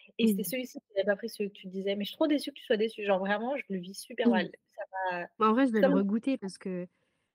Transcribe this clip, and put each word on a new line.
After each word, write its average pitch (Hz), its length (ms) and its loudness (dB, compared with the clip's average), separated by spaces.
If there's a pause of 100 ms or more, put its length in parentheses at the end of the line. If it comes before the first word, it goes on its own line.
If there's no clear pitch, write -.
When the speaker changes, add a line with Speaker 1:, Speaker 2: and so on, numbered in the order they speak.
(180)
Speaker 1:
Et 233 100 4
c'était 202 140 0
Speaker 2:
Mhm. - 20 -4
Speaker 1:
celui-ci 254 340 -6
que - 60 -20 (120)
j'avais 190 100 2
pas 202 100 2
pris, 226 120 -8
celui 208 220 -6
que 202 60 -20
tu 190 120 -14
disais. 190 280 -4
Mais 208 80 -4
je 196 60 -8
suis - 60 -14
trop 320 100 2
déçue 294 240 0
que 277 80 -12
tu - 60 -20
sois 226 120 2
déçue. 220 280 -2
Genre, 196 140 2
vraiment, 214 380 -2
je 247 120 -8
le 190 100 -4
vis 180 160 -12
super 233 320 -2
Speaker 2:
Mhm. 233 60 6
Speaker 1:
mal. 175 180 2 (260)
Ça 214 60 -10 (300)
va, 175 140 -4 (120)
Speaker 2:
Bah, 220 120 4
en - 20 6
vrai, 262 140 4
je 240 60 2
vais 220 80 2
Speaker 1:
ça 247 80 6
Speaker 2:
le - 60 4
Speaker 1:
me 185 40 4
Speaker 2:
regoûter 220 400 0
parce 190 200 -10
que 180 280 -8 (480)